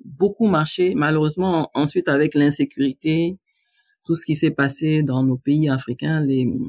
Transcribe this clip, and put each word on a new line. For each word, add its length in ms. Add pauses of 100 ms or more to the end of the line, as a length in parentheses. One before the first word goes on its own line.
beaucoup 440
marché. 480
Malheureusement, 800
en-, 80
ensuite, 260
avec 280
l'insécurité, 1040 (680)
tout 100
ce 100
qui 100
s'est 160
passé 520
dans 200
nos 140
pays 300
africains, 540
les, 260 (220)